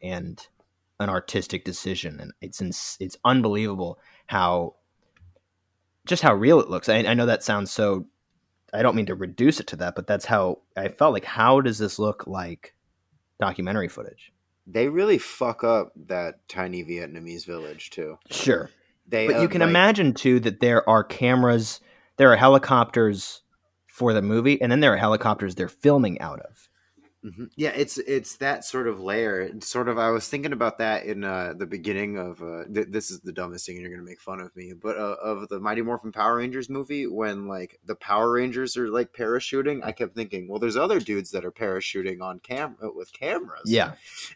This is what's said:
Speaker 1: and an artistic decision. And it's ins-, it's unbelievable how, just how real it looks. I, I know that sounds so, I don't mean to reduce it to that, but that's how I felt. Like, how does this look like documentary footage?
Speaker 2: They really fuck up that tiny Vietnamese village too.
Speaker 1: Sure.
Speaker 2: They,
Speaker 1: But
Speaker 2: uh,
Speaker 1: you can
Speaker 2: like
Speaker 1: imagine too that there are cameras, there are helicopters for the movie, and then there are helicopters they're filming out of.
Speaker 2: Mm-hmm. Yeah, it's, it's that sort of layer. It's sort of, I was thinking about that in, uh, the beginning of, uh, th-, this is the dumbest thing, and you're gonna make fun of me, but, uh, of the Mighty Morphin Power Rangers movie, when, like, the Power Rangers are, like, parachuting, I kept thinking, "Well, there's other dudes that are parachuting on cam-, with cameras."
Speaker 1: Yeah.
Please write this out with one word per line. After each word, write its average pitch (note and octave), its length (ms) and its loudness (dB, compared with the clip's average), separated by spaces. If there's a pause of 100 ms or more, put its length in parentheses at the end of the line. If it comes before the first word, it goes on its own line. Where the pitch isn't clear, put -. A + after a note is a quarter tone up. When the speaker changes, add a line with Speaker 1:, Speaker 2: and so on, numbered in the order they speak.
Speaker 1:
and F2+ 440 -10 (540)
an G2+ 80 -2
artistic F#2 560 -4
decision. F2 560 -8
And - 200 -14
it's F#2+ 200 -12
ins-, - 400 -8
it's F#2 240 -10
unbelievable G#2 760 0 (280)
how, F2+ 500 0 (1300)
just F3 160 0
how C3+ 120 8
real B2+ 260 8
it - 100 0
looks. F2+ 180 -4
I, A2 100 6
I A2 160 2
know A#2+ 120 4
that A2+ 160 2
sounds G#2 280 0
so, G2 360 0 (680)
I A2 100 -2
don't A#2 140 4
mean G#2+ 100 0
to - 80 -4
reduce G2 460 2
it - 80 -10
to - 80 -12
that, F2 180 -4
but F2+ 120 -8
that's G2+ 180 0
how G2 360 0 (160)
I G2 120 -4
felt. D3 240 2
Like, G2+ 120 -2
how B2+ 360 4
does A#2 180 0
this G#2+ 200 -4
look G#2 280 -2
like F2+ 480 -10 (680)
documentary F#2+ 480 -2
footage? - 440 -16 (340)
Speaker 2:
They A2+ 220 0
really F#3 300 4
fuck - 460 -6
up A2+ 280 2 (140)
that F2 420 -6
tiny F2+ 360 -8
Vietnamese E2+ 640 -12
village D#2+ 440 -12
too. D#2+ 280 -12 (120)
Speaker 1:
Sure. - 400 0 (360)
Speaker 2:
They, A2 200 0
Speaker 1:
But - 100 4
Speaker 2:
uh, - 60 4
Speaker 1:
you E3+ 60 4
can F3 140 0
Speaker 2:
like E3+ 80 4
Speaker 1:
imagine F#3 440 6
too B2+ 260 4
that A2+ 200 -2
there A#2+ 280 4
are A2 160 8
cameras, B2 760 2 (380)
there C3+ 120 12
are A2+ 60 10
helicopters A#2+ 1080 6 (440)
for A#2+ 260 0
the G#2+ 100 4
movie, A#2 380 2
and B2 100 2
then C3+ 100 4
there C#3 120 6
are G2+ 60 2
helicopters G#2+ 560 0
they're F2+ 140 -4
filming C3+ 520 2
out D2 200 -10
of. - 280 -20 (560)
Speaker 2:
Mm-hmm. G#2+ 220 -16 (100)
Yeah, D3 140 -4
it's, C#3 280 -4
it's C3 380 -4
that C#3 280 -4
sort B2+ 220 -4
of G2+ 140 -4
layer. G2+ 400 -2
It's G2+ 260 -10
sort B2 220 -4
of, A#2 100 -2
I A2+ 120 2
was A2+ 180 -2
thinking C#3+ 240 -6
about A#2 260 -2
that A2 260 -2
in, G2+ 200 -6
uh, F#2 320 -6
the F#2 100 -8
beginning G2+ 500 -6
of, F2+ 240 -10
uh, E2+ 220 -12 (100)
th-, G#2 180 -2
this G#2 200 -6
is F#2 100 -12
the F2+ 120 -14
dumbest F2+ 340 -10
thing, F2+ 80 -14
and F2+ 80 -14
you're F2+ 80 -12
gonna F2+ 180 -16
make F2+ 120 -20
fun F#2+ 180 -12
of F2+ 160 -16
me, F2+ 180 -16
but, G#2 240 -8
uh, G#2 240 -6
of G#2 280 -6
the G2+ 100 -8
Mighty G#2+ 240 -4
Morphin A2+ 300 -8
Power A2 240 0
Rangers B2 340 -6
movie, C#3 380 -6
when, G2+ 400 -6
like, F#2 360 -12
the G#2+ 120 -8
Power G#2+ 380 0
Rangers B2+ 420 -4
are, B2 120 -2
like, A#2 240 -2
parachuting, B2+ 720 -2
I A2 80 -8
kept A2 240 -6
thinking, G2+ 320 -8
"Well, G#2 140 -6
there's A2+ 160 0
other F3 240 2
dudes G2+ 320 -6
that F2+ 120 -6
are F2+ 60 -8
parachuting F#2+ 720 -6
on F#2 160 -10
cam-, C3 420 -10
with G2 320 -12
cameras." - 540 -8
Speaker 1:
Yeah. A2 280 2 (420)